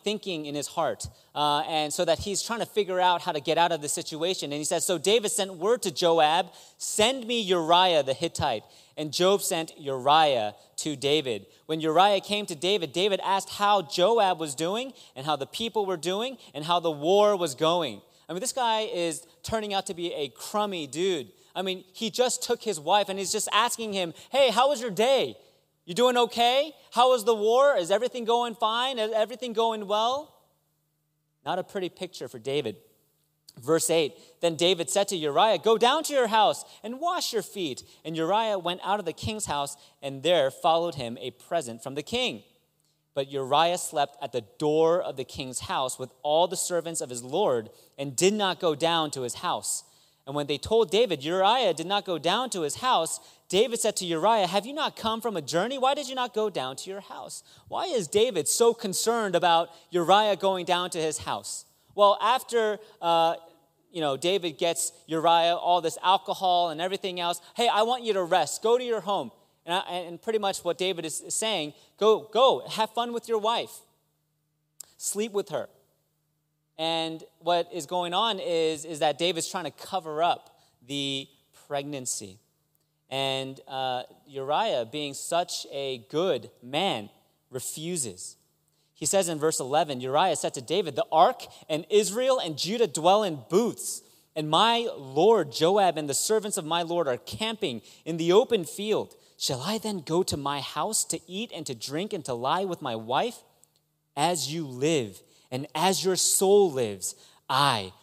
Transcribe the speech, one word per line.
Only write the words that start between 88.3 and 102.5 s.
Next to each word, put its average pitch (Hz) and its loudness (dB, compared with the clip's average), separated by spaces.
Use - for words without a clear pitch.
He - -10
says 185 2
in 160 -4
verse 156 0
eleven, 143 0
Uriah 147 2
said 160 -4
to 143 -10
David, 156 -2
"The 160 -2
ark 190 6
and 160 -4
Israel 214 2
and 160 -6
Judah 202 0
dwell 180 4
in 156 -4
booths, 196 0
and 156 -4
my 226 4
lord 143 4
Joab 175 4
and 151 -4
the 135 -2
servants 208 0
of 180 -4
my 165 -2
lord 170 0
are 123 0
camping 196 -6
in 165 -4
the 170 2
open 214 6
field. 190 -4
Shall 131 -4
I 190 -4
then 208 -6
go 160 0
to 170 -4
my 143 -4
house 180 -4
to 170 -6
eat 202 -8
and 160 -10
to 135 -6
drink 151 -8
and 165 -8
to 131 -4
lie 143 0